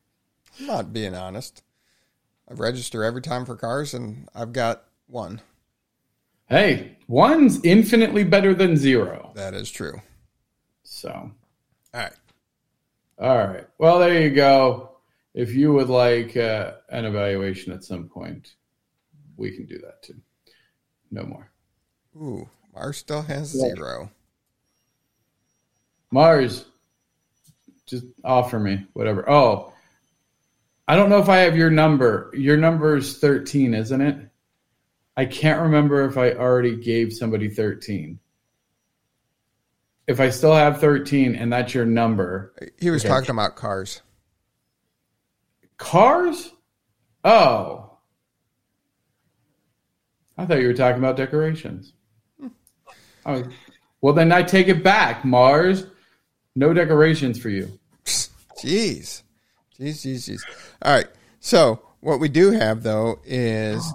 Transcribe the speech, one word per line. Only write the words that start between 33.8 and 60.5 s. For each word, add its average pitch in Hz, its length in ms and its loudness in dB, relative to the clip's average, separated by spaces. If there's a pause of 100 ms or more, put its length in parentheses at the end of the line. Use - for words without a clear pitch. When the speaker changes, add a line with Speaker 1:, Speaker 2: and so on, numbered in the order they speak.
Speaker 2:
it? 139 280 -4 (880)
I 131 80 0
can't 156 360 -2
remember 147 440 2
if 131 120 -4
I 127 160 2
already 123 440 0
gave 117 360 -2
somebody 110 360 -6
thirteen. 101 720 -8 (1900)
If 127 140 0
I 131 80 2
still 156 260 4
have 147 240 4
thirteen 139 560 2
and 117 160 -4
that's 123 220 -4
your 123 120 0
number. 107 680 -2 (260)
Speaker 1:
He 170 100 -2
was 165 140 -2
Speaker 3:
Okay. 104 60 -2
Speaker 1:
talking 131 220 0
about 107 260 -4
cars. 98 440 -10 (1800)
Speaker 2:
Cars? 294 720 2 (720)
Oh. 127 720 2 (2500)
I 175 80 -8
thought 156 160 0
you 123 60 2
were 120 60 2
talking 123 260 2
about 131 180 0
decorations. 151 760 -6 (460)
Speaker 1:
Hmm. 269 80 -16 (760)
Speaker 2:
I 120 80 -8
was, 127 140 -8 (540)
well, 143 120 4
then 165 180 4
I 180 120 4
take 185 260 2
it 170 140 2
back, 185 420 2
Mars. 143 600 4 (720)
No 143 180 2
decorations 156 640 2
for 113 100 -10
you. 98 280 -8 (280)
Speaker 1:
Jeez. - 240 -4 (300)
Jeez, 147 640 -6 (560)
jeez, 135 500 -10
jeez. 104 120 -12 (400)